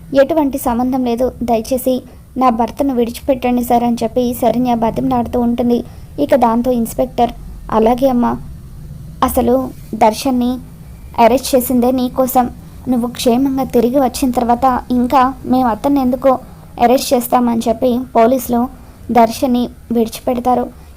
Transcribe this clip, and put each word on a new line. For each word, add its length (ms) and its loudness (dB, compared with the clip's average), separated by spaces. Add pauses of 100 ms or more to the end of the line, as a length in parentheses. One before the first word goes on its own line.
(220)
ఎటువంటి 360 2
సంబంధం 480 -2
లేదు. 260 -2 (120)
దయచేసి 600 -2 (340)
నా 120 4
భర్తను 460 0
విడిచిపెట్టండి 680 0
సార్" 200 2
అని 200 0
చెప్పి 380 0
శరణ్య 340 2
బతిమలాడుతూ 680 -2
ఉంటుంది. 420 0 (360)
ఇక 160 2
దాంతో 360 2
ఇన్స్‌పెక్టర్, 600 0 (400)
"అలాగే 380 2
అమ్మా, 280 0 (880)
అసలు 460 0 (260)
దర్శన్ని 600 0 (640)
అరెస్ట్ 360 4
చేసిందే 360 2
నీకోసం. 580 0 (400)
నువ్వు 180 0
క్షేమంగా 560 0
తిరిగి 360 2
వచ్చిన 320 0
తర్వాత 500 0 (100)
ఇంకా 420 2 (120)
మేము 220 2
అతన్ని 340 0
ఎందుకు 280 2 (520)
అరెస్ట్ 320 2
చేస్తామని" 540 0
చెప్పి 320 0 (160)
పోలీసులు 520 2 (440)
దర్శన్ని 580 2 (220)
విడిచిపెడతారు. 800 0 (280)